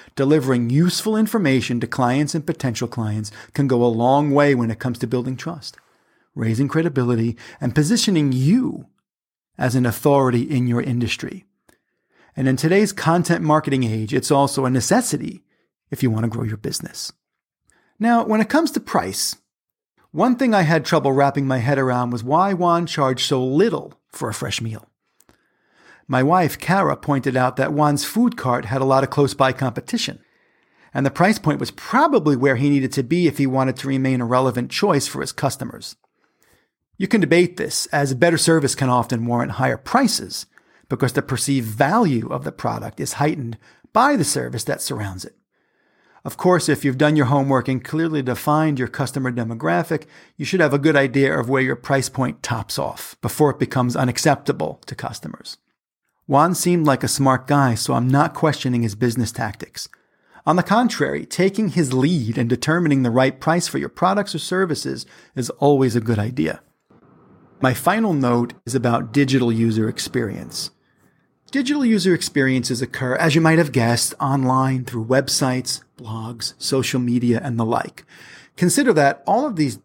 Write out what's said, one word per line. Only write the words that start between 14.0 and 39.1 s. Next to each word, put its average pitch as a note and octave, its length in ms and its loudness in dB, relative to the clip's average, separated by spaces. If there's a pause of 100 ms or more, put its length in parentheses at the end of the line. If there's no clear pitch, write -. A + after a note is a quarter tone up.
it's C3+ 180 -2
also C#3 340 2
a B2+ 40 0
necessity C3 760 -2 (480)
if C3+ 120 -4
you A#2+ 80 2
want A2 140 -2
to A2+ 40 -2
grow A2+ 140 -6
your G#2+ 140 -6
business. - 560 -10 (840)
Now, A#3 280 2
when G#3+ 160 2
it G#3 80 0
comes D#4 220 2
to - 100 -2
price, - 560 -4 (760)
one A3+ 240 2
thing B3 180 2
I G3 100 4
had D#3+ 200 2
trouble C#3 300 0
wrapping C#3 340 2
my C3 120 0
head C#3 180 0
around B2 320 0
was A#2+ 140 -6
why F3 300 2
Juan E3+ 340 0
charged C3 380 -2
so C3 200 0
little D#3 480 0 (160)
for - 180 -8
a A2 60 -6
fresh - 260 -8
meal. A2 300 -10 (1160)
My B2+ 140 2
wife, D#3+ 380 2
Kara, E3+ 360 2
pointed C3+ 400 -2
out B2+ 200 2
that C3+ 160 -2
Juan's D3 340 0
food A#3+ 320 0
cart B2 280 -2
had C3 160 -2
a C3+ 40 0
lot C3+ 180 4
of C3+ 60 -4
close-by C3+ 440 2
competition, C3+ 680 -4 (720)
and C#3 120 -2
the C3 60 2
price G#3 280 2
point D3 200 0
was - 120 -6
probably A3+ 640 2
where C3 220 2
he C#3+ 120 0
needed C3+ 240 0
to C3+ 100 -2
be E3 240 2
if E3 100 0
he C#3 100 2
wanted C3 300 0
to C3+ 100 -10
remain C3 340 0
a A#2+ 40 -2
relevant B2 440 0
choice E3 380 0
for - 140 -8
his - 100 -6
customers. - 640 -8 (1000)
You F#3+ 100 -2
can G#3+ 140 4
debate E3+ 360 4
this, - 300 -4
as C#3+ 260 0
better E3 240 4
service D#3+ 380 2
can C3+ 120 0
often A#2+ 380 0